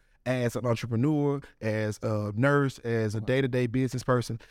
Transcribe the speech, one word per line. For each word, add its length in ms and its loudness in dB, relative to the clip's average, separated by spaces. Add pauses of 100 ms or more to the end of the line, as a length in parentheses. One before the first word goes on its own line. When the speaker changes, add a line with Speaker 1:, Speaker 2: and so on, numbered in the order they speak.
(260)
Speaker 1:
As 300 0
an 100 -4
entrepreneur, 720 0 (200)
as 420 -2
a 320 -2
nurse, 460 2
as 340 0
a 40 -2
Speaker 2:
Okay. 80 -4
Speaker 1:
day-to-day 400 2
business 360 -2
person, 380 0 (100)